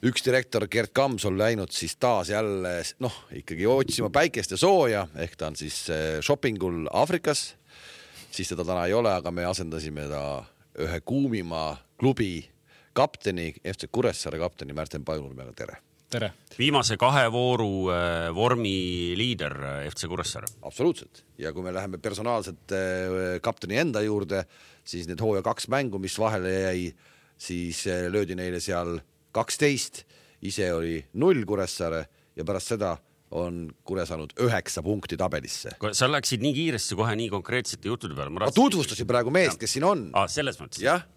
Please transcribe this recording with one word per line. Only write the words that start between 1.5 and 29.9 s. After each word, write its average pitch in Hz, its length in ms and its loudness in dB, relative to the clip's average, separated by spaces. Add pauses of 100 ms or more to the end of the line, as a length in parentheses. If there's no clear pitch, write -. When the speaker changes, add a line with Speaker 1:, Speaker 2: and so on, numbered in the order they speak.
Speaker 1:
siis - 240 -4
taas 104 320 4
jälle, 98 480 0 (240)
noh, 120 140 -2 (180)
ikkagi 80 320 -4
otsima 123 480 2
päikest 143 400 2
ja 92 80 0
sooja, 127 460 6 (180)
ehk - 160 -12
ta 78 80 -4
on 76 80 -10
siis, - 320 -8
eh, 78 320 0
shoppingul 95 600 0 (100)
Aafrikas. 151 540 2 (840)
Siis 92 220 -6
teda 87 160 -4
täna 87 180 0
ei 92 80 2
ole, 113 160 4
aga 87 240 0
me 87 140 -2
asendasime 78 640 -4
ta 73 100 -4 (640)
ühe 85 160 -4
kuumima 92 720 -2 (260)
klubi 104 460 0 (520)
kapteni, 92 540 0 (100)
F 95 200 -6
C 92 80 -10
Kuressaare 90 520 -2
kapteni 73 360 -6
Märten 76 280 -6
Pajunurmega, 67 480 -8
tere! - 280 -12 (320)
Speaker 2:
Tere! 110 180 -2 (300)
Speaker 3:
Viimase 127 400 4
kahe 131 280 6
vooru, 113 600 2
eh, 87 420 2
vormi 92 840 2
liider, 87 400 -2 (160)
eh, 71 180 -4
F - 80 -10
C 85 100 -6
Kuressaare. 82 440 -6 (100)
Speaker 1:
Absoluutselt. - 640 -2 (140)
Ja 76 140 -6
kui 90 120 -8
me 92 100 -6
läheme 92 240 -6
personaalselt, 104 720 -4
eh, 92 720 0
kapteni 107 400 -2
enda 113 220 0
juurde, 98 420 0 (380)
siis 85 240 -8
need 87 120 -6
hooaja 107 240 2
kaks 110 240 -2
mängu, 120 320 0
mis 95 200 -4
vahele 98 340 2
jäi, 92 320 0 (540)
siis, 87 480 -4
eh, 90 200 0
löödi 92 280 0
neile 90 260 -4
seal 87 380 -2 (360)
kaksteist, - 680 0 (380)